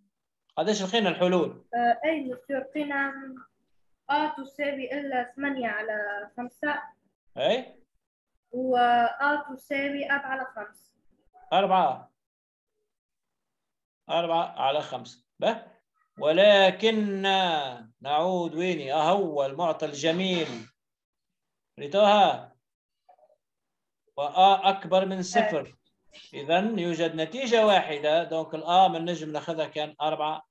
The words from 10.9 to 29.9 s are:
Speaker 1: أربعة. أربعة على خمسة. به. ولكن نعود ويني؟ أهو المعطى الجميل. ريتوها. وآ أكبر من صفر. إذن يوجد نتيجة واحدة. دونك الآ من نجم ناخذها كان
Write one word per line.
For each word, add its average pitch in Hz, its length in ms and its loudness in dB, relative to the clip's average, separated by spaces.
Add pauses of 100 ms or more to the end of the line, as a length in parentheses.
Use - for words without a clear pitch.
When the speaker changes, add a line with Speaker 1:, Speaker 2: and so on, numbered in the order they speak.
Speaker 1:
أربعة. 180 600 2 (2000)
أربعة 165 500 -2
على 139 200 0
خمسة. - 440 -12 (140)
به. - 280 -2 (520)
ولكن 196 1040 4 (800)
نعود 160 540 0
ويني؟ 160 380 -2
أهو 156 540 2
المعطى 156 400 -2
الجميل. 160 600 -2 (1300)
ريتوها. 185 800 2 (1600)
وآ 185 520 6
أكبر 190 380 2
من 185 160 -4
صفر. 190 540 -2 (580)
إذن 180 440 0
يوجد 165 360 -2
نتيجة 220 520 0
واحدة. 156 580 2
دونك 160 300 -6
الآ 175 340 4
من 165 160 -6
نجم 156 280 -6
ناخذها 151 340 -4
كان 151 340 -8